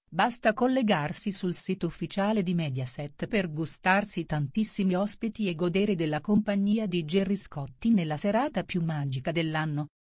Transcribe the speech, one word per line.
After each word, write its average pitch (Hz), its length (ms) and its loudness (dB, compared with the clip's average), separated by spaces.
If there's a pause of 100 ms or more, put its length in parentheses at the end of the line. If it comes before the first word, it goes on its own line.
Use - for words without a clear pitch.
basta 220 440 2
collegarsi 214 800 0
sul 180 220 -2
sito 185 320 -2
ufficiale 196 560 0
di 180 140 0
Mediaset 147 720 -4
per 185 240 0
gustarsi 180 720 0
tantissimi 185 720 0
ospiti 208 520 -2
e 175 60 0
godere 180 420 2
della 156 240 0
compagnia 208 680 2
di 175 180 0
Gerry 190 300 0
Scotti - 560 -4
nella 165 260 2
serata 214 460 0
più - 180 -2
magica 143 500 -2
dell'anno. 156 580 -2 (180)